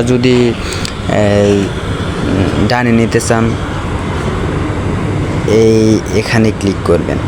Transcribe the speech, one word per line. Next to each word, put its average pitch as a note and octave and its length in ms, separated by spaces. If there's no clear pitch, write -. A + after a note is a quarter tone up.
যদি, B2+ 240
এই, G2+ 340
ডানে A#2+ 300
নিতে A#2 280
চান, A2+ 160
এই A2+ 160
এখানে A2 300
ক্লিক G2 200
করবেন, E2 280